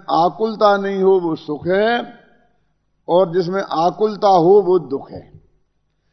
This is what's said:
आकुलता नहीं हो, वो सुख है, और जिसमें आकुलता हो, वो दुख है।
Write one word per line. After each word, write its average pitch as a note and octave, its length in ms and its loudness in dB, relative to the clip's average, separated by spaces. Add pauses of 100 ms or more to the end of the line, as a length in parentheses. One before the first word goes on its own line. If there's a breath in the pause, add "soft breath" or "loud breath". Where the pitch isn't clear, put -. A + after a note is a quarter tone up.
आकुलता G3+ 680 0
नहीं G3 240 -4
हो, F#3+ 180 4
वो E3 160 -4
सुख D3+ 320 -10
है, A3 460 -2 (920)
और F3 300 0
जिसमें F#3+ 240 -2
आकुलता F#3 680 -2
हो, F#3+ 340 6
वो F#3 180 2
दुख C3+ 320 -10
है। - 260 -20 (760)